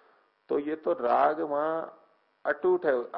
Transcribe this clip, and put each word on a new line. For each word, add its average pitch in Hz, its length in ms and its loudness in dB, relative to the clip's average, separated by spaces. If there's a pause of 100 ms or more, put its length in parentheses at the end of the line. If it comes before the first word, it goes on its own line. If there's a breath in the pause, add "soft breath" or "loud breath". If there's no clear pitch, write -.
(480 soft breath)
तो - 100 0
ये 147 180 -4
तो 170 160 -2
राग 135 480 2
वहां 156 420 -2 (640)
अटूट 175 400 0
है, 127 160 2 (160)